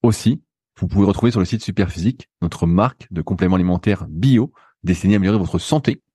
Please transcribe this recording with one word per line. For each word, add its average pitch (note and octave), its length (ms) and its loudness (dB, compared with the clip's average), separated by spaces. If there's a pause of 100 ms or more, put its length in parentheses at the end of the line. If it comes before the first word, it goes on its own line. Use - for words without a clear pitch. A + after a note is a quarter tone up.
Aussi, G#2+ 400 0 (340)
vous F#2 80 -4
pouvez G2 200 2
retrouver A2+ 260 2
sur A2 80 0
le F2+ 40 2
site G#2+ 200 -6
Superphysique F#2 680 -4 (100)
notre E2+ 280 -2
marque G2+ 420 0
de E2+ 100 -6
compléments F#2 360 0
alimentaires F2+ 520 0
bio A2+ 440 2 (320)
destinés F#2 300 2
à - 20 4
améliorer G2+ 220 2
votre F2 200 -2
santé - 420 -2 (140)